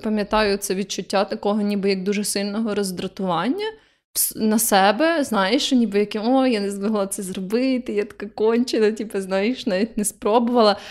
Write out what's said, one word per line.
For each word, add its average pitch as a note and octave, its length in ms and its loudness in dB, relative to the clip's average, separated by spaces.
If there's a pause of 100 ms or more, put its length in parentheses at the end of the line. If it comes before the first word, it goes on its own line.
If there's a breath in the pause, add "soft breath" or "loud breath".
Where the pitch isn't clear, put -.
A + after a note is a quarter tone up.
пам'ятаю G#3+ 540 0
це G3 180 -4
відчуття G3 500 -2
такого G#3+ 360 -2
ніби G3+ 280 0
як F#3+ 140 0
дуже G3+ 200 0
сильного G3+ 520 -4
роздратування F#3+ 880 -2 (480 soft breath)
в - 60 -6
с-, - 200 -4
на G#3+ 200 2
себе, A3 640 4
знаєш, G#3 420 0
що C#4 100 0
ніби G#3 240 2
як, G#3 100 0 (160)
«О, C4 220 4
я A3+ 120 2
не G3+ 120 -2
змогла G3+ 360 0
це G3+ 160 -8
зробити, A3 680 -2
я G3+ 120 0
така - 200 -14 (100)
кончена», A3+ 560 2
типу, G#3+ 300 -6
знаєш, G3 440 -2
навіть G#3 320 -2
не G#3 80 0
спробувала. A#3 720 2 (140)